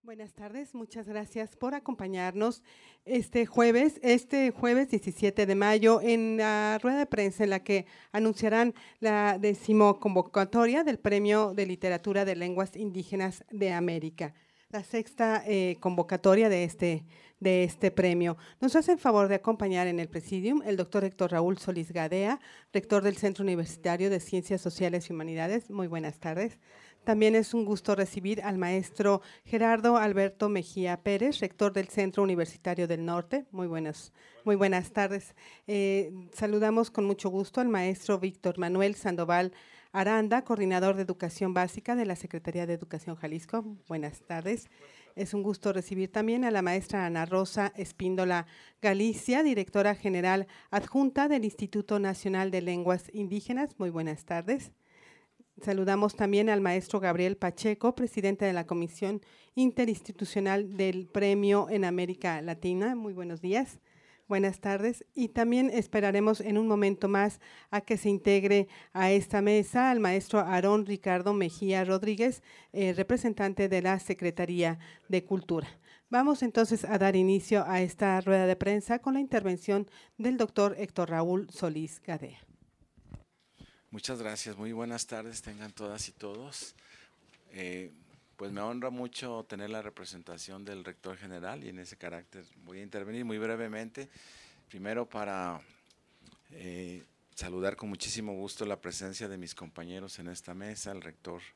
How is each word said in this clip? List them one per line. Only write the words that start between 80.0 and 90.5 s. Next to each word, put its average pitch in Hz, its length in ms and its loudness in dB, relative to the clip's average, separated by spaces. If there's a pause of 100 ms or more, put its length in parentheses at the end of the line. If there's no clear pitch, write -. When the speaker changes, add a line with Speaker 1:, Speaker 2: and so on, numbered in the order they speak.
Speaker 1:
del 247 220 -2
doctor 202 400 0
Héctor 185 320 -4
Raúl 175 400 -2
Solís 160 500 -6
Gadea. 147 400 -12 (1500)
Speaker 2:
Muchas 117 320 -10
gracias. 107 340 -10
Muy 110 160 -10
buenas 117 340 -8
tardes 113 360 -12
tengan 107 280 -16
todas 104 380 -12
y 98 40 -20
todos. 110 640 -16 (800)
Eh, 90 400 -12 (460)
pues 98 120 -12
me 101 120 -8
honra 123 260 -8
mucho 123 580 -10
tener 104 220 -12
la 110 140 -10
representación 92 840 -16